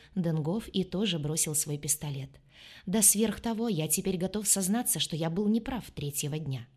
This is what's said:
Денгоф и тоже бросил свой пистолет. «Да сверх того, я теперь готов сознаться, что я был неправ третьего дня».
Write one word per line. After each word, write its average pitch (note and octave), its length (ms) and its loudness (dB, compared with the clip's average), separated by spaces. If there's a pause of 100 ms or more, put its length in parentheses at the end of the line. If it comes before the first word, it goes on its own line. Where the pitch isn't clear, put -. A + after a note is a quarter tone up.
(160)
Денгоф D#3+ 520 0
и F#3 160 0
тоже F3+ 340 -2
бросил D3+ 380 0
свой D3 220 0
пистолет. C#3+ 520 -4 (560)
«Да G3+ 160 2
сверх G#3 380 4
того, A3+ 300 -2
я D#3 180 0
теперь F#3+ 300 0
готов F#3+ 300 -2
сознаться, G3 520 2
что - 160 -2
я E3 140 0
был G3 180 2
неправ A3+ 440 0
третьего C#3+ 460 -4
дня». C3 400 -4